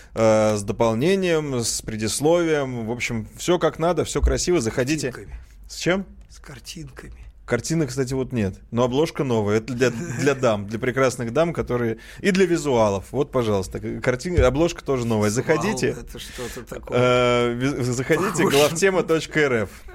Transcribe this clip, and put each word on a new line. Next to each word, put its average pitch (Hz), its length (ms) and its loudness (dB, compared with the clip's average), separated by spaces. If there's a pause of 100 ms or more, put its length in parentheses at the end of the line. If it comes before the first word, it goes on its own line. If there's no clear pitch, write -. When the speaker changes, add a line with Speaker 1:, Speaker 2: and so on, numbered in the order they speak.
(140)
Speaker 1:
э, 110 440 4
с 104 40 -6
дополнением, 139 1000 0
с - 200 -4
предисловием. 131 1040 0
В 110 40 -4
общем, 120 360 -4 (120)
все 175 200 2
как 160 200 0
надо, 165 260 0
все - 160 -4
красиво. 143 400 2
Заходите. 131 500 -2
Speaker 2:
Картинками. 104 300 -14 (280)
Speaker 1:
С - 80 -14
чем? 190 280 0 (240)
Speaker 2:
С - 100 -20
картинками. 131 760 -16 (300)
Speaker 1:
Картины, 151 440 -2
кстати, 127 260 -4
вот 131 180 -4
нет. 101 220 0 (160)
Но 120 140 2
обложка 147 400 0
новая. 110 340 2
Это 113 160 -6
для, 120 160 4
для 131 440 -2
дам, 110 340 0
для 110 100 -6
прекрасных 123 540 -2
дам, 165 200 0
которые, 117 460 -2 (220)
и 190 100 2
для 190 160 4
визуалов. 123 640 2
Вот, 135 220 -2
пожалуйста, 107 480 0
к-, 113 200 -8
картин-, 135 400 -2
обложка 143 440 2
тоже 127 220 0
новая. 107 220 2
Speaker 2:
Визуал, 120 200 -2
Speaker 1:
Заходите. 165 400 0
Speaker 2:
это - 320 -8
что-то 120 440 -12
такое. - 340 -4
Speaker 1:
Э, 123 540 4
ви-, 131 300 -2
заходите, 160 600 0
Speaker 2:
Похоже. 131 120 4
Speaker 1:
главтема 165 460 4
точка 160 380 0
эр 123 240 2
эф. 92 60 -8 (240)